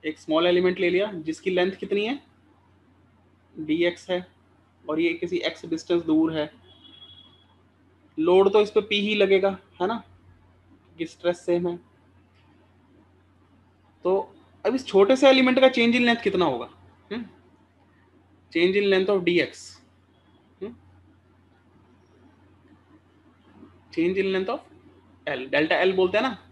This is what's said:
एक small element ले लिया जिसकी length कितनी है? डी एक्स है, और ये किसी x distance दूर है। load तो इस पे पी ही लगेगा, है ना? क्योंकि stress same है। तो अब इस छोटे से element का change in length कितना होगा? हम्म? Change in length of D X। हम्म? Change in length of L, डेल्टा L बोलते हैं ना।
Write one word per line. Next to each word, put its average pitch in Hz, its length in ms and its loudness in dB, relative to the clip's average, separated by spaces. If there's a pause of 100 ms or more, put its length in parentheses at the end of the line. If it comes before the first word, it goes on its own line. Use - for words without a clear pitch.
एक 156 160 -10
small 160 280 0
element 180 320 0
ले 175 100 0
लिया 196 260 -2
जिसकी 160 340 -8
length 180 240 0
कितनी 202 320 -4
है? 269 160 -6 (1300)
डी 156 300 -2
एक्स 175 240 -6
है, 180 160 -4 (600)
और 156 140 -4
ये 175 140 0
किसी 175 260 -6
x - 260 -8
distance 170 380 -4
दूर 160 300 2
है। 151 160 -4 (1700)
load 180 360 4
तो 214 80 4
इस 208 100 0
पे 214 120 0
पी 208 180 -2
ही 208 140 -2
लगेगा, 196 340 2 (320)
है 190 60 -2
ना? 226 80 -4
क्योंकि - 1080 -18
stress 175 400 -6
same 175 220 -2
है। 175 80 -4 (2250)
तो 185 100 2 (500)
अब 226 100 0
इस 262 120 -6
छोटे 196 280 4
से 269 140 6
element 262 300 4
का 262 100 6
change 233 260 2
in 240 100 2
length 233 180 0
कितना 180 220 0
होगा? 120 240 -4 (420)
हम्म? 220 140 -10 (1300)
Change 185 260 0
in 202 120 0
length 190 220 2
of 190 120 0
D 175 180 0
X। - 200 -8 (1000)
हम्म? 233 140 -14 (3250)
Change 175 240 -2
in 196 140 -2
length 190 200 -4
of 285 80 -6 (680)
L, 135 240 -8
डेल्टा 156 300 0
L 185 140 2
बोलते 185 220 0
हैं 226 60 0
ना। 240 140 -6 (140)